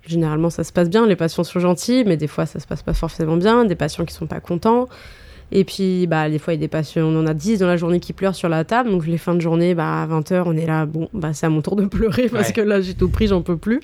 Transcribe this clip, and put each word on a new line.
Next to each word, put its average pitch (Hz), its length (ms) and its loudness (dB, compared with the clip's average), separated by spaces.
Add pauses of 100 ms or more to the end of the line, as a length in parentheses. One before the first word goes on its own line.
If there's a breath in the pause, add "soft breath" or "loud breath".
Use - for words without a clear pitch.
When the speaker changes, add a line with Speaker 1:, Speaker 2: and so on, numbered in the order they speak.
Speaker 1:
généralement, 160 420 0
ça 165 160 -4
se - 80 -10
passe 175 160 2
bien. 220 180 4
Les 196 100 4
patients 165 280 -2
sont 180 160 -4
gentils, 202 460 2
mais 180 100 2
des 151 120 -4
fois, 160 180 -4
ça - 140 -10
se - 60 -18
passe 165 160 -8
pas - 120 -2
forcément 165 420 -2
bien. 226 300 4
Des 180 80 0
patients 160 320 -4
qui - 80 -14
sont - 140 -10
pas 165 120 -6
contents. 226 480 0 (640 loud breath)
Et 196 120 4
puis, 185 420 0
bah, 156 240 0
des 156 80 -2
fois, 170 160 -4
il 160 40 -2
y - 20 -4
a - 0 -
des 156 80 -2
patients, 160 380 -2
on 160 120 2
en 160 80 2
a 156 80 0
dix 190 240 0
dans 185 80 2
la 175 100 2
journée 175 220 0
qui 170 140 -6
pleurent 190 240 -2
sur - 120 -4
la 160 140 0
table. 233 260 0
Donc, 180 160 0
les 165 140 -2
fins 170 160 -2
de 175 60 2
journée, 170 340 2
bah, 160 280 -2
à 160 40 -2
vingt 160 240 -2
heures, 180 160 2
on 165 100 0
est 165 80 0
là, « 160 220 0
Bon, 160 260 -4
bah, 156 200 -4
c'est 147 120 -4
à 165 40 2
mon 156 120 2
tour 190 140 -2
de 202 120 2
pleurer 226 420 0
parce 226 180 0
Speaker 2:
Ouais. 214 60 -2
Speaker 1:
que 233 80 0
là, 208 200 2
j'ai 185 140 -6
tout 185 140 2
pris, 214 180 2
j'en 190 160 2
peux 170 140 -2
plus. » 220 280 0